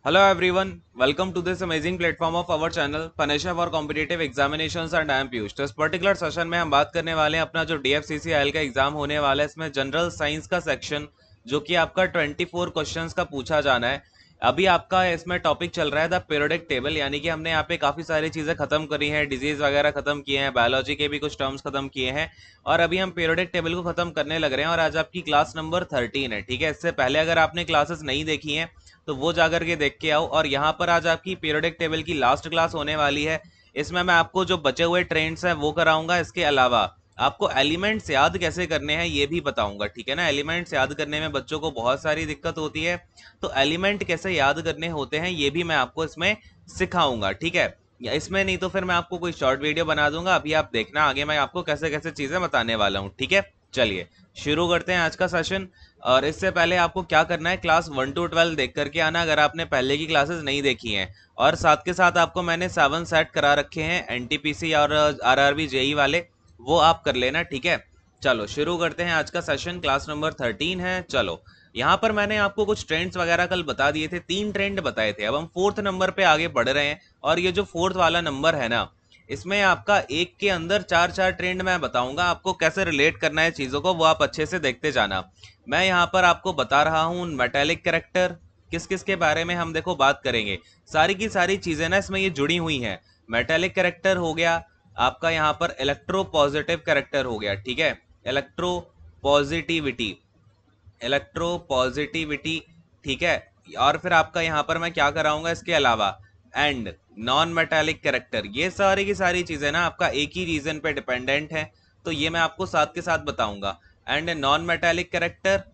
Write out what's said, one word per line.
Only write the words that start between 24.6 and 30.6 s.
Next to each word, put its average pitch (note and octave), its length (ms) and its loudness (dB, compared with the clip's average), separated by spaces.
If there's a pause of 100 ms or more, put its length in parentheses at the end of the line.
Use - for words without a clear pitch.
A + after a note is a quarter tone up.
हैं E3 60 0
और E3 80 0
आज D#3 180 0
आपकी D#3+ 260 -4
क्लास D3+ 340 2
नंबर D#3+ 260 -2 (100)
थर्टीन B2 400 -2
है, G2+ 80 -4
ठीक B2+ 200 -6
है। D#3 100 0
इससे E3 220 -4
पहले C#3 260 2
अगर E3 200 2
आपने D#3+ 260 0
क्लासेस D3+ 380 0
नहीं D3 220 -2
देखी D3+ 280 -4
हैं E3 180 -4 (360)
तो D3+ 80 -4
वो D3+ 180 0
जा E3 160 4
करके E3 260 0
देख C#3+ 260 0
के D#3 100 0
आओ। D#3 160 2
और D#3 200 2
यहाँ C#3 320 2